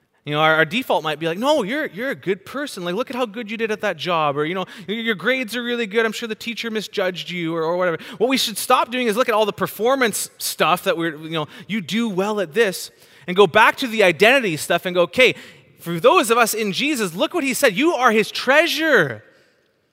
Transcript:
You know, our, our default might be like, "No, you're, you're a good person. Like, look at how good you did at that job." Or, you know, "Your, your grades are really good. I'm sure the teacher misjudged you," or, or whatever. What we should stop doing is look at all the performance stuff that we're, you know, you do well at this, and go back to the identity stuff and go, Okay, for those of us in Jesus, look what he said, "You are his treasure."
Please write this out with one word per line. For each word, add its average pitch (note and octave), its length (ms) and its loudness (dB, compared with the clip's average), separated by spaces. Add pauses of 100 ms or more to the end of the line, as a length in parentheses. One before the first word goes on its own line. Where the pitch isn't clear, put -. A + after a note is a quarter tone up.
(240)
You D3 80 -8
know, D3 80 0
our, D#3 140 4
our D#3+ 100 4
default F3+ 400 -2
might D#3 140 -4
be D#3+ 80 -6
like, E3 100 -2
"No, C4 280 2
you're, C4+ 220 -4
you're A3+ 240 -8
a B3 40 -6
good F3+ 320 -6
person. B3+ 380 -10
Like, F3 100 -4
look A#3+ 160 -4
at B3 60 -8
how B3 100 -2
good G#3 240 -10
you A3+ 80 -8
did A3 120 -4
at G#3+ 120 -6
that G3 160 -2
job." D3+ 400 0
Or, D3+ 80 0
you E3+ 80 -4
know, F#3 100 -4 (220)
"Your, G#3 120 -6
your A3+ 160 -2
grades A3 420 -4
are B3 60 -4
really A#3+ 240 -4
good. A3+ 200 0
I'm A3 60 -4
sure A3+ 160 -8
the A3 60 -8
teacher A3+ 360 -8
misjudged F#3 580 -4
you," E3+ 260 -4
or, E3 80 -2
or E3 140 -2
whatever. F3+ 220 0 (180)
What A3 140 0
we C4+ 80 2
should G#3+ 180 -4
stop C4 340 0
doing B3 160 -2
is G#3 100 0
look B3 120 2
at A#3 60 0
all G#3+ 120 2
the G3+ 60 -2
performance A#3 840 -2
stuff F3 460 0
that F3+ 120 2
we're, E3 200 -2
you D#3+ 140 -14
know, D#3 180 -4 (180)
you G#3+ 160 -4
do G#3+ 260 -2
well G3+ 320 -2
at D#3 140 -6
this, G3+ 360 0 (360)
and F3+ 100 -4
go G3+ 100 8
back A3 300 6
to C#4 100 -4
the A3 160 0
identity G3 540 4
stuff F3 300 -2
and F3+ 80 -4
go, F3+ 80 2
Okay, F#3+ 320 4 (500)
for E3+ 160 -4
those C4+ 300 4
of A#3 80 4
us A#3 160 2
in G#3+ 180 -2
Jesus, A3 420 -2
look A#3+ 200 -2
what F4 100 -2
he C4+ 80 -2
said, A3 240 2
"You D#4 160 2
are B3+ 180 2
his G#3+ 200 2
treasure." C#4 920 2 (680)